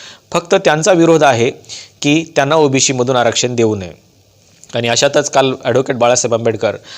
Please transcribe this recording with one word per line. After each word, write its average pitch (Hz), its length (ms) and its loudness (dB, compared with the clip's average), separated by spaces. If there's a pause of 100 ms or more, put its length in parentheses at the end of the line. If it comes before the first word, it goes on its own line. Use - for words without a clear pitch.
(320)
फक्त 170 220 -2
त्यांचा 175 380 2
विरोध 165 320 4
आहे 123 260 2 (520)
की, 160 340 -2
त्यांना 143 180 0
ओबीसीमधून 131 640 0
आरक्षण 120 380 -2
देऊ 113 200 0
नये. 90 340 -12 (640)
आणि 117 140 -4
अशातच 139 420 0
काल 135 240 0 (100)
ॲडव्होकेट 131 320 -2
बाळासाहेब 120 380 0
आंबेडकर 110 420 -2 (220)